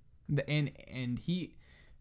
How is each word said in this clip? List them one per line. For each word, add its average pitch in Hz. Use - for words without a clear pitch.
The, 147
and, 147
and 123
he, 175